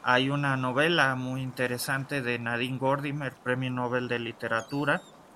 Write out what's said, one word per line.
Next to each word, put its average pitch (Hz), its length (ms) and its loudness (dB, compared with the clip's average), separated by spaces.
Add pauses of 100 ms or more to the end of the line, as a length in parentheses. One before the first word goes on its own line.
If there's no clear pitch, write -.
Hay 127 260 4
una 143 280 2
novela 135 580 2
muy 127 260 -4
interesante 131 800 -2
de 120 180 0
Nadine 120 380 -2
Gordimer, 139 560 0 (100)
Premio 127 260 0
Nobel 123 380 -2
de 120 100 -2
Literatura, 120 840 -2 (340)